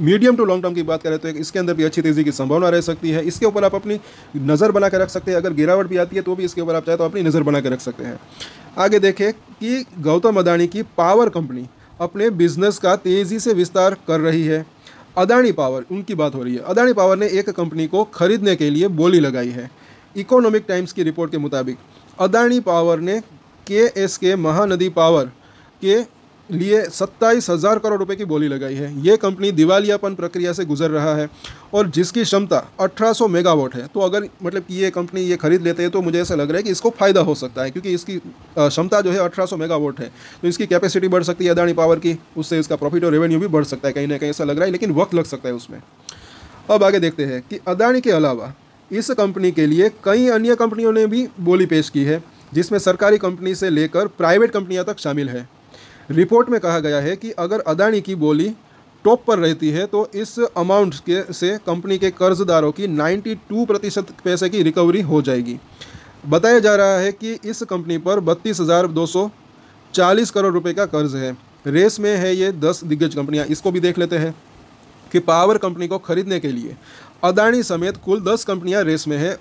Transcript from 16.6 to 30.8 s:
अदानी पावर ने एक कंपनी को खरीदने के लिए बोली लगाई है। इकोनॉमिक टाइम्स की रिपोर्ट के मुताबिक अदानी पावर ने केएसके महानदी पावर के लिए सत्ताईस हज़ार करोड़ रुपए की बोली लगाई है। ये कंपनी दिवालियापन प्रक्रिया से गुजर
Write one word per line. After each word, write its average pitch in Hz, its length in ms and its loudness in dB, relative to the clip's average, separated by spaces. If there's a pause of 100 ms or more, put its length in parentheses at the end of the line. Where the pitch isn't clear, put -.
अदानी 220 320 2
पावर 190 240 4
ने 208 100 0
एक 196 220 -2
कंपनी 160 380 -4
को 185 160 0
खरीदने 202 520 0
के 147 140 0
लिए 156 180 2
बोली 175 320 4
लगाई 127 300 0
है। 123 220 -10 (460)
इकोनॉमिक 214 500 2
टाइम्स 180 240 -4
की 185 120 -4
रिपोर्ट 160 280 -4
के 160 60 -4
मुताबिक 131 400 -4 (420)
अदानी 233 400 2
पावर 170 400 2
ने 185 200 -4 (480)
केएसके 196 680 2
महानदी 180 540 0
पावर 165 420 2 (500)
के 214 420 -2 (280)
लिए 196 340 0
सत्ताईस 226 640 0
हज़ार 185 300 2
करोड़ 214 200 0
रुपए 190 160 -4
की 202 100 -8
बोली 151 220 0
लगाई 135 280 -6
है। 143 260 -8
ये 196 160 6
कंपनी 196 340 -2
दिवालियापन 196 640 2
प्रक्रिया 175 380 -4
से 185 120 -6
गुजर 151 240 -2